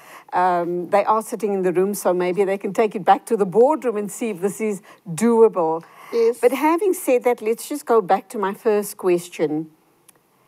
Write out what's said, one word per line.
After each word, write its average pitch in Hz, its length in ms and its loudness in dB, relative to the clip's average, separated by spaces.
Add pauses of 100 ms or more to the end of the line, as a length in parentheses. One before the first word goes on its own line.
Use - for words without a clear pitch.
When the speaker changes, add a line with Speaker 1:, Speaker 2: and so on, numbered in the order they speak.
(340)
Speaker 1:
Um, 175 560 0
they 202 160 4
are 220 160 2
sitting 202 320 -4
in 190 80 -2
the 185 100 0
room, 190 220 0
so 196 180 0
maybe 180 320 0
they 196 140 -2
can 196 160 -8
take 214 200 0
it 190 120 -6
back - 200 4
to 233 120 -2
the 196 80 2
boardroom 233 500 2
and 208 160 -6
see 240 160 -6
if 175 140 -8
this 196 180 -4
is 214 220 -4 (260)
doable. 180 760 2 (300)
Speaker 2:
Yes. 233 260 2
Speaker 1:
But 247 140 4
having 330 400 2
said 247 320 0
that, 240 160 0
let's 226 280 -4
just 294 180 -10
go 226 160 4
back 190 260 0
to 240 100 -10
my 196 140 -2
first 208 460 -2
question. 165 720 -2 (760)